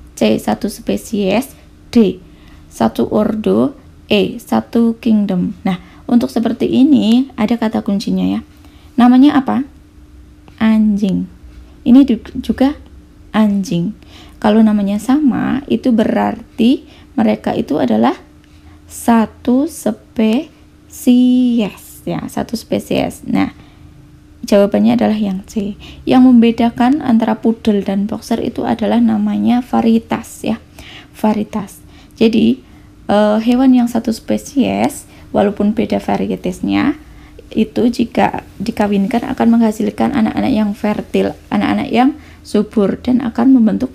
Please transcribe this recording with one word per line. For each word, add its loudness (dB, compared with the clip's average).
C, 0
satu -4
spesies, -4
D, 2
satu -4
ordo, 0
E, -2
satu -2
kingdom. -2
Nah, -4
untuk 0
seperti -2
ini 2
ada -2
kata -4
kuncinya -2
ya. -6
Namanya 6
apa? -2
Anjing. 2
Ini 6
du-, -4
juga -2
anjing. 0
Kalau 4
namanya 0
sama, 0
itu -2
berarti 0
mereka 0
itu -2
adalah 0
satu 0
spesies -4
ya, -6
satu -8
spesies. -4
Nah, -2
jawabannya 4
adalah 0
yang -4
C. -8
Yang 6
membedakan 2
antara 0
pudel -2
dan -2
boxer -6
itu -6
adalah -2
namanya 0
varietas -2
ya, -4
varietas. -6
Jadi, 2
eh, 2
hewan 4
yang 0
satu -4
spesies, -4
walaupun 0
beda -2
varietasnya, -4
itu 0
jika -2
dikawinkan -2
akan 2
menghasilkan 0
anak-anak -2
yang -2
fertil, -4
anak-anak -2
yang 2
subur, -2
dan 0
akan 2
membentuk 2